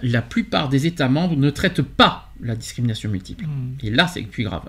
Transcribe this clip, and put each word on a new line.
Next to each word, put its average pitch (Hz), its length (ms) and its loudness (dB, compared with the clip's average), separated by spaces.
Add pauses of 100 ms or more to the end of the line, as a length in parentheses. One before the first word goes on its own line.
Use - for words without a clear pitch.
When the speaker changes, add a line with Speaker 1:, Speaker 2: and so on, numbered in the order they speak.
Speaker 1:
la 120 200 2
plupart - 480 0
des 139 160 2
États 170 220 0
membres 160 280 4
ne 139 140 4
traitent 165 320 0
pas - 500 2 (100)
la 117 140 -4
discrimination 113 540 -4
multiple. 95 340 -6
Speaker 2:
Hmm. 131 300 -6 (120)
Speaker 1:
Et 107 40 -2
là, 160 180 2
c'est - 140 -6
plus - 200 -8
grave. 95 260 -4